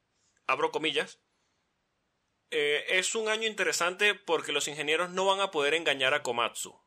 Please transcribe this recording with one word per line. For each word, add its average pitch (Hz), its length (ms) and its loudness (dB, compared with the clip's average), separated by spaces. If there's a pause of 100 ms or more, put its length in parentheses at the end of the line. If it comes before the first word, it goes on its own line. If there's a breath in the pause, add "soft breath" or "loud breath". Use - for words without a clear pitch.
(480)
abro 151 240 0
comillas, 156 480 -4 (1300)
eh, 147 400 0
"es 185 240 2
un 220 140 -2
año 220 200 0
interesante 185 680 0
porque 151 380 -2
los 143 140 0
ingenieros 156 440 -2
no 190 140 0
van 196 160 4
a 190 100 -2
poder 147 220 2
engañar 139 400 2
a 147 100 0
Komatsu. 117 640 -2